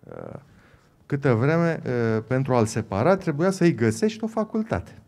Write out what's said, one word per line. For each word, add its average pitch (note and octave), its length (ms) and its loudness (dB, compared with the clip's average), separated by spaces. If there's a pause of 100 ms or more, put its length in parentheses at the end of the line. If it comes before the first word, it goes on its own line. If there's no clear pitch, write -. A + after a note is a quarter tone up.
Eh, G1+ 300 -14 (640)
câtă C#3 280 0
vreme, D#3+ 500 2
eh, A2+ 440 0
pentru C3 280 0
a-l A2+ 100 4
separa, A2 500 0
trebuia E3+ 340 -2
să-i F3 260 2
găsești A#2 480 0
o A3+ 40 -4
facultate. A3 800 -4